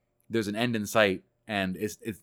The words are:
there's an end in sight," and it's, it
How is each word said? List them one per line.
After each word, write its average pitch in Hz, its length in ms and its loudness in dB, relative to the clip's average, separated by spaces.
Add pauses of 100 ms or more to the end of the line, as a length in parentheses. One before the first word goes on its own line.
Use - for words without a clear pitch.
(300)
there's 110 180 0
an 104 80 -4
end 120 200 0
in 104 120 -2
sight," 101 360 4 (260)
and 95 260 -2
it's, 104 260 -6
it 110 220 -8